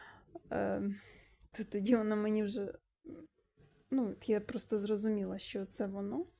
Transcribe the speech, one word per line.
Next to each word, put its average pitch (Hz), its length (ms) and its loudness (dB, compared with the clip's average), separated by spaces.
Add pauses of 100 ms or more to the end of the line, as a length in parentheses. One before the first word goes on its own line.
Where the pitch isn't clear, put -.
(520)
е, 196 300 2 (680)
то - 140 -6
тоді 208 320 4
воно 214 200 4
мені 214 260 4
вже, 208 300 -2 (1160)
ну, 247 200 2
от - 180 -6
я 208 120 4
просто 208 380 -2
зрозуміла, 202 600 2
що 196 280 -4
це 208 200 -2
воно, 202 400 -2 (140)